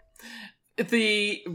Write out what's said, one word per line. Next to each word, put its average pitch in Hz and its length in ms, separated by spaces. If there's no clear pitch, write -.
the 208 640